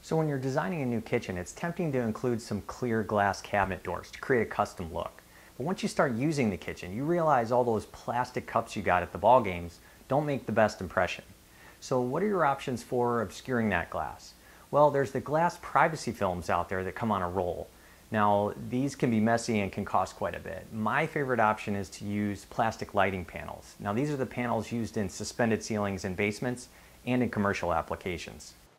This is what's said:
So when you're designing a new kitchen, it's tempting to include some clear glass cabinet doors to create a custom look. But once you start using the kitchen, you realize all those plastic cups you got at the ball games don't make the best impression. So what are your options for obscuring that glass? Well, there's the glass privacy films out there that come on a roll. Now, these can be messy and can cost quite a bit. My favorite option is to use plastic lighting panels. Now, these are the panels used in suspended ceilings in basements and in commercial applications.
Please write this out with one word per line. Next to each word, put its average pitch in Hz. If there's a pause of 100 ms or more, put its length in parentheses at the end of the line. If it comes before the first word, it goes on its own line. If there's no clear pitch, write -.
(120)
So 165
when 160
you're 143
designing 151
a 131
new 120
kitchen, 110
it's 87
tempting 170
to 131
include 117
some 101
clear 113
glass 101
cabinet 95
doors 87
to -
create 123
a 104
custom 92
look. - (360)
But 127
once 185
you 208
start 143
using 139
the 92
kitchen, 85
you 127
realize 151
all 123
those 110
plastic 123
cups -
you 110
got 90
at 87
the 92
ball 113
games 87 (300)
don't 147
make 139
the -
best 107
impression. 90 (560)
So 127
what 131
are 214
your 190
options 139
for 120
obscuring 110
that 85
glass? 76 (360)
Well, 143
there's 139
the 127
glass 160
privacy 147
films 90
out 87
there 92
that 92
come 110
on 95
a 87
roll. 87 (420)
Now, 104 (160)
these 135
can 131
be 110
messy 117
and 92
can 101
cost -
quite 87
a -
bit. 87
My 113
favorite 131
option 107
is 98
to -
use 104
plastic 110
lighting 95
panels. -
Now, 101
these 143
are 143
the 131
panels 117
used 113
in 101
suspended 107
ceilings 101
in 95
basements 123 (380)
and 123
in 107
commercial 98
applications. - (240)